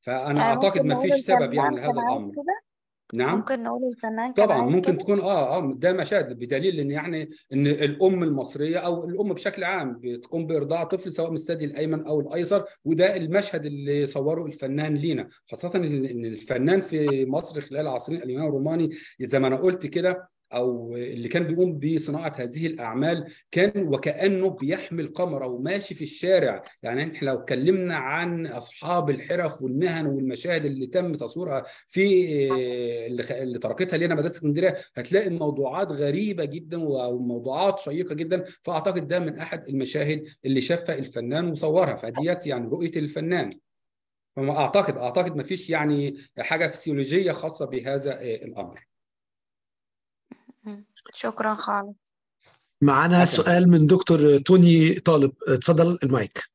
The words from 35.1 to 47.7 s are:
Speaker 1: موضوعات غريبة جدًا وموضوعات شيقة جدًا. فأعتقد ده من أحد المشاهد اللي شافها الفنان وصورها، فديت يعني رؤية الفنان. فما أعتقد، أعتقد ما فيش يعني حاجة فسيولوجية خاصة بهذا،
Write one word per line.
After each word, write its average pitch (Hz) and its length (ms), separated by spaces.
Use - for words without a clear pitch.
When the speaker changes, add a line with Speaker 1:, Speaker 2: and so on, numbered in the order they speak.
Speaker 1:
موضوعات 151 640
غريبة 156 540
جدًا 156 380
وموضوعات 127 960
شيقة 160 360
جدًا. 165 280
فأعتقد 170 440
ده 175 120
من 160 200
أحد 160 280
المشاهد 147 560
اللي 135 160
شافها 170 360
الفنان 135 540
وصورها، 156 440
فديت 151 520
يعني 123 200
رؤية 170 280
الفنان. 156 540
فما 139 220
أعتقد، 180 400
أعتقد 156 380
ما 143 80
فيش - 260
يعني 147 460
حاجة 160 280
فسيولوجية 156 640
خاصة 156 340
بهذا، 135 560